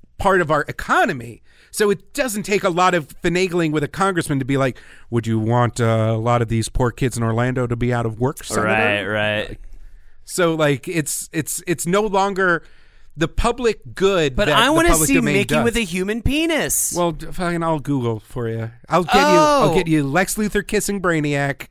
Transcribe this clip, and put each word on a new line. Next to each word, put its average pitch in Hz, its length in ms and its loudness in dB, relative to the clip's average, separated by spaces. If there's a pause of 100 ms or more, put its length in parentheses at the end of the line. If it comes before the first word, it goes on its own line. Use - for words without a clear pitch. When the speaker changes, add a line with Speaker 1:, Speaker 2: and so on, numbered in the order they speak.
(160)
Speaker 1:
part 190 240 2
of 151 100 0
our 151 180 2
economy. 151 720 -2 (280)
So 208 200 0
it - 240 -4
doesn't 214 300 -2
take 196 200 0
a 196 60 2
lot 180 240 4
of 160 140 0 (120)
finagling 170 520 0
with 151 120 2
a 139 40 -6
congressman 180 500 0
to 131 80 -2
be 135 100 0
like, 131 220 0 (320)
"Would 117 160 -2
you 113 120 0
want, 117 400 2
uh, 120 60 2 (240)
a 113 80 0
lot 120 240 0
of 113 80 -2
these 113 220 -2
poor 123 200 0
kids 117 280 -4
in 117 40 -2
Orlando 120 440 0
to 120 100 -2
be 120 160 0
out 120 140 -2
of 107 120 -6
work, 131 240 -2
Senator?" 110 240 -2
Speaker 2:
Right, 107 380 2
right. 104 540 -2 (640)
Speaker 1:
So, 170 300 0
like, 147 340 0
it's, 165 460 -4
it's, - 320 -6
it's 170 200 -4
no 185 140 2
longer 196 600 0 (520)
the 156 140 -2
public 226 680 -2
good 175 400 2
Speaker 2:
But 202 120 0
Speaker 1:
that 151 100 2
Speaker 2:
I 226 100 4
Speaker 1:
the 285 60 2
Speaker 2:
wanna 330 160 4
Speaker 1:
public - 200 4
Speaker 2:
see 277 60 2
Speaker 1:
domain 247 200 2
Speaker 2:
Mickey 208 200 0
Speaker 1:
does. - 100 2
Speaker 2:
with 233 120 0
a 226 80 0
human 190 380 -4
penis. 302 720 0
Speaker 1:
Well, 175 160 0
d-, 156 140 -10
fucking, 170 360 -4
I'll 165 180 -2
Google 120 400 -2
for 117 280 -8
you. 113 220 -6 (180)
I'll 175 160 2
get 196 100 -2
you, 254 60 6
I'll 294 500 6
Speaker 2:
Oh. 165 40 0
Speaker 1:
get 180 140 2
you 156 160 2
Lex 165 320 0
Luthor 208 300 -2
kissing 202 360 -2
Brainiac 147 680 -2